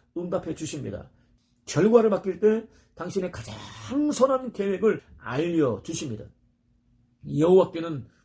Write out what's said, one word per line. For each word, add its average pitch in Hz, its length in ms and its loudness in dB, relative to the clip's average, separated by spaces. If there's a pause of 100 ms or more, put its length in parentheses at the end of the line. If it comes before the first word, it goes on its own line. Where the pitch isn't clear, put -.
(160)
응답해 175 380 -4
주십니다. 123 560 -8 (560)
결과를 220 440 4
맡길 185 300 -4
때 220 280 2 (280)
당신의 180 360 -6
가장 - 240 -12 (560)
선한 262 400 2
계획을 196 500 0 (160)
알려주십니다. 135 1080 -2 (1120)
여호와께는 165 680 4 (200)